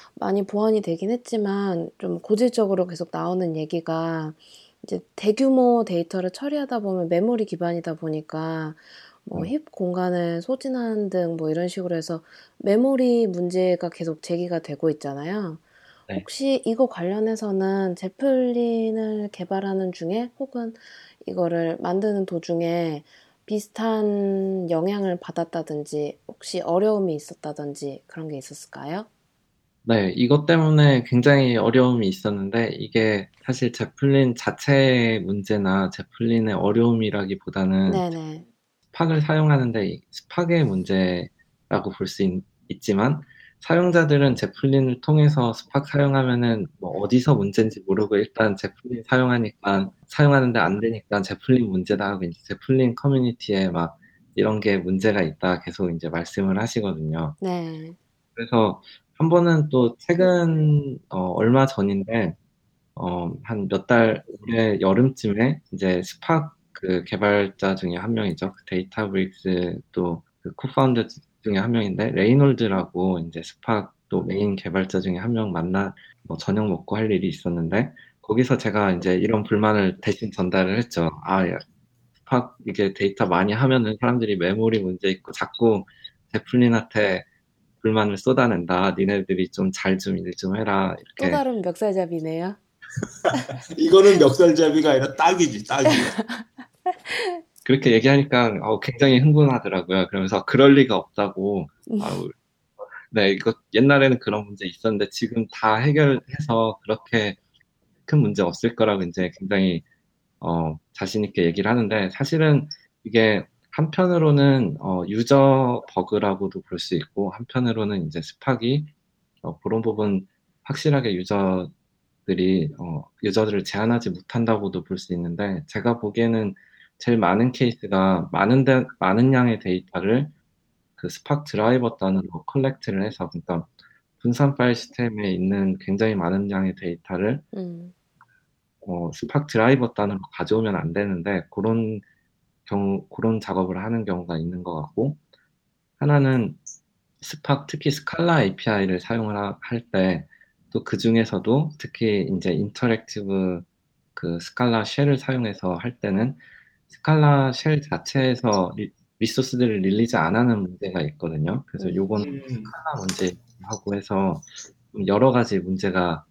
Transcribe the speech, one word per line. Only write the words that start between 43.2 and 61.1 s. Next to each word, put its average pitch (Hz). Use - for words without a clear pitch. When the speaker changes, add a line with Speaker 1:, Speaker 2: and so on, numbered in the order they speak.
Speaker 2:
사용자들은 160
제플린을 135
통해서 147
스팍 -
사용하면은 123
뭐 92
어디서 123
문제인지 104
모르고 101
일단 104
제플린 117
사용하니까, 113
사용하는데 131
안 95
되니까 107
"제플린 117
문제다." 95
하고 98
이제 85
제플린 127
커뮤니티에 117
막 85
"이런 107
게 101
문제가 95
있다." 85
계속 87
이제 85
말씀을 95
하시거든요. 92
Speaker 1:
네. 165
Speaker 2:
그래서 113
한 160
번은 165
또 123
최근, 160
어, 95